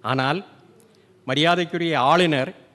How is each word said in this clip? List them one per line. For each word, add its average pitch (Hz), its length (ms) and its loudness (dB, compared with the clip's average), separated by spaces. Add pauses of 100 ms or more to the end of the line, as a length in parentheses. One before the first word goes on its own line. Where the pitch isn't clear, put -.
ஆனால் 135 440 -2 (800)
மரியாதைக்குரிய 165 760 0
ஆளுநர் 151 540 2 (200)